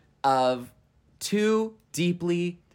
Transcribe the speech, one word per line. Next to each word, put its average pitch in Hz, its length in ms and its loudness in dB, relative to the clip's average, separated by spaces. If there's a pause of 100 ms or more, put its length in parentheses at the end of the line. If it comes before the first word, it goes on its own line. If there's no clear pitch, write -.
(220)
of 127 480 2 (480)
two 220 560 0 (180)
deeply 175 680 -2 (140)